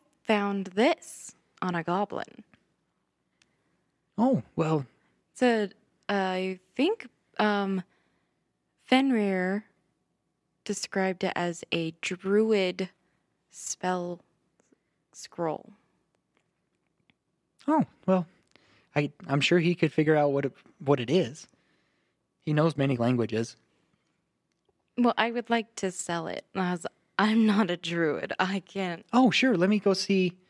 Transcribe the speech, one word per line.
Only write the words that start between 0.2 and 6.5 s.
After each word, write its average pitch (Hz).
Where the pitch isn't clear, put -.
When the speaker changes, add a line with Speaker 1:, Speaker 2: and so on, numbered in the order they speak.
Speaker 1:
found 202
this -
on 180
a 165
goblin. -
Speaker 2:
Oh, 226
well. 156
Speaker 1:
It's -
a, 220
I 185